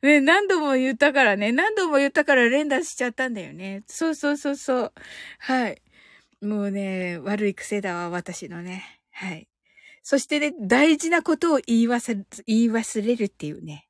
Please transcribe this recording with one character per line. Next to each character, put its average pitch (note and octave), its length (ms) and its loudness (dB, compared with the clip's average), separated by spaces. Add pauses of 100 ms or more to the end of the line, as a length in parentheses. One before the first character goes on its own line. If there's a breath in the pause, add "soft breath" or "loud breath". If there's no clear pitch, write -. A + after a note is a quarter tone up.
ね、 C#4+ 200 6
何 F#4 280 4
度 F4+ 120 4
も C#4+ 140 0
言 C4 200 2
っ - 20 -6
た C#4+ 160 4
か C4+ 100 4
ら G#3 140 4
ね。 G#3 160 0
何 F#4+ 220 0
度 F#4 140 0
も C#4+ 100 4
言 C#4 100 4
っ C#4 40 -2
た D4+ 120 2
か C#4+ 100 4
ら A#3+ 140 6
連 D4 200 2
打 C#4 140 0
し - 140 -10
ち B3+ 80 -4
ゃ B3 40 -2
っ A#3 40 -6
た C4 160 -4
ん A#3+ 60 -6
だ G3 80 -8
よ C#3+ 100 -14
ね。 G3 340 -12
そ E4 240 -4
う D#4 40 -2
そ C#4+ 180 -2
う D4 40 0
そ C#4+ 160 -4
う C#4+ 40 -4
そ B3+ 300 -2
う。 - 60 -12 (460 loud breath)
は B3+ 300 -2
い。 - 140 -12 (580 soft breath)
も G#3 220 -4
う G3+ 80 -4
ね、 F#3 480 -6
悪 G3+ 280 -4
い G3 80 0
癖 - 260 -6
だ F#3+ 140 -6
わ、 F3 160 -6
私 F3 380 -8
の E3+ 140 -12
ね。 F3+ 380 -16 (120)
は F#3 220 -8
い。 E3 140 -18 (540 soft breath)
そ - 160 0
し - 80 -4
て D4 140 -2
ね、 D4 200 -2
大 C4+ 360 4
事 E4 140 -4
な E4+ 120 2
こ E4 140 0
と E4 180 0
を C4+ 120 2
言 A#3 160 2
い A#3 60 2
忘 A#3 280 -2
れ、 G3 80 -10 (220)
言 A3 160 2
い A#3 80 4
忘 A3 360 -2
れ A#3+ 80 2
る A3+ 100 -2
っ G3 40 -2
て - 180 -10
い D3 60 -8
う - 120 -14
ね。 D3 260 -14